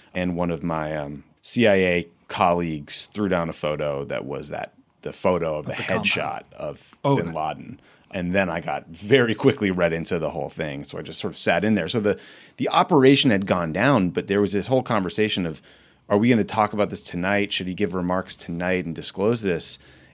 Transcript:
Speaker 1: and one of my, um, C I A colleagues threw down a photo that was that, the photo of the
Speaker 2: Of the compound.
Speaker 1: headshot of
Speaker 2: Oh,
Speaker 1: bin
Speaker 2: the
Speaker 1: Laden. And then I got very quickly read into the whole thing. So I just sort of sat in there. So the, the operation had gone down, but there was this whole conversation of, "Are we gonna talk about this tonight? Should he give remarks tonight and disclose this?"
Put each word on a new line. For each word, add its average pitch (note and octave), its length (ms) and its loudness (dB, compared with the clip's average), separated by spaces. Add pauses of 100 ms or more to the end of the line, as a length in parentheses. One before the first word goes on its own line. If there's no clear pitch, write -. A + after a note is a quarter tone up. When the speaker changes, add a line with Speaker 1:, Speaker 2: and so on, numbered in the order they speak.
(140)
Speaker 1:
and F2+ 240 -2
one F2 120 -2
of D#2+ 140 -4
my, D#2 320 -4
um, C#2+ 280 -8 (180)
C A#2 260 2
I G2+ 80 8
A F2+ 320 2 (220)
colleagues F2 840 0
threw G#2 140 -2
down E2+ 220 0
a D2+ 40 -8
photo D2 520 -4
that B1+ 200 -6
was C#2 240 -8
that, - 220 -8 (300)
the C#2+ 100 -10
photo E2 460 0
of D2 80 -8
the D2 80 -8
Speaker 2:
Of - 60 -6
the - 40 -6
compound. F#2+ 220 -2
Speaker 1:
headshot D2+ 380 -2 (100)
of - 500 -12
Speaker 2:
Oh, C#3 140 4
Speaker 1:
bin E2+ 100 -2
Speaker 2:
the D#2+ 60 -8
Speaker 1:
Laden. D#2 480 -8 (300)
And F2+ 220 -4
then F#2+ 160 4
I E2 120 -4
got D2 260 -6
very G#2+ 480 2
quickly G#2+ 360 2
read F2 200 2
into E2 280 -2
the D2+ 100 -2
whole C#2+ 200 -6
thing. C#2+ 360 -8
So - 120 -12
I E2+ 40 -8
just - 180 -10
sort F#2 140 -6
of - 40 -14
sat F2+ 280 2
in A2 100 4
there. E2 140 -2
So A#2+ 100 -2
the, G2+ 180 2 (400)
the C3+ 120 -2
operation C#3+ 640 6
had G2 140 2
gone F2 280 0
down, G#2 380 4
but - 160 -4
there G2 140 2
was G2 120 2
this G2+ 140 -2
whole B2+ 160 2
conversation G#2 640 0
of, D#2+ 160 -6 (480)
"Are G#2 80 4
we A2+ 120 4
gonna A2 160 4
talk G#2+ 280 0
about G2+ 160 0
this G2 140 -10
tonight? G2+ 500 -2
Should F#2 140 -4
he F#2 60 -4
give F2+ 200 -2
remarks F#2 420 -2
tonight F2+ 500 -4
and E2 100 -6
disclose G#2 460 -2
this?" F2 360 -4 (360)